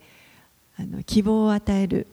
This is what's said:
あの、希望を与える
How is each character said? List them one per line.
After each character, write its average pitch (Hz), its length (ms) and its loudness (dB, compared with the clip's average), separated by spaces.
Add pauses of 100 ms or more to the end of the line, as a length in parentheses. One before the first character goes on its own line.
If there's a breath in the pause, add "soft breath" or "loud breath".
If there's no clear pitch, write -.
(800 soft breath)
あ - 40 -8
の、 - 200 -10
希 - 180 2
望 220 240 2
を 214 80 2
与 202 280 0
え 196 40 2
る - 280 -2